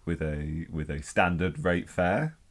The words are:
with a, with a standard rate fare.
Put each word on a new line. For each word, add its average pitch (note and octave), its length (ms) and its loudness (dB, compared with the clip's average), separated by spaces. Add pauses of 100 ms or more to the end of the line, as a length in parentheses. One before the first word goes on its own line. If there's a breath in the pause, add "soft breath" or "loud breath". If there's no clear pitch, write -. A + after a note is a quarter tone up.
with E2+ 180 -2
a, D2+ 480 -4
with D2+ 200 -4
a D2 120 -4
standard F2 640 2
rate F2 260 2
fare. A2 460 2 (140)